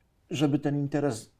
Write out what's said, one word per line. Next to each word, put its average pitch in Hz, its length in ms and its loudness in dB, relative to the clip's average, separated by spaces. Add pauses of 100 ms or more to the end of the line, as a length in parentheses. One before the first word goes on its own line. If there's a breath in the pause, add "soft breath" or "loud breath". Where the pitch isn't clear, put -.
(300 soft breath)
żeby 143 280 2
ten 143 180 0
interes 143 640 -2